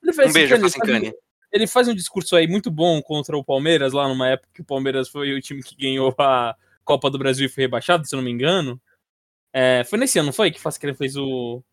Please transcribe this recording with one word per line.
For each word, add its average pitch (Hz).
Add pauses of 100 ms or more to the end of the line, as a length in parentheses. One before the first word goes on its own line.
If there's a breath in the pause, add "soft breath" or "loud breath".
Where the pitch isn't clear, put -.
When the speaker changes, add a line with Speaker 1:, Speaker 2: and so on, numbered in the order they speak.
Speaker 1:
Ele 330
faz 294
Speaker 2:
Um -
beijo, 247
Speaker 1:
Facincani, -
ele -
faz 180
um, - (240)
Speaker 2:
Facincani. 110 (400)
Speaker 1:
ele 214
faz 247
um 240
discurso 185
aí 165
muito 190
bom 160
contra 151
o 139
Palmeiras, 139
lá 139
numa 131
época 131
que -
o -
Palmeiras 135
foi 143
o 139
time 139
que -
ganhou 135
a 127 (300)
Copa 139
do 139
Brasil 135
e -
foi -
rebaixado, 131
se -
eu 139
não 131
me 123
engano. 131 (720)
É, 127
foi 208
nesse 262
ano, 151
não 139
foi? 196
Que -
o -
Facincani 143
fez 135
o 127 (100)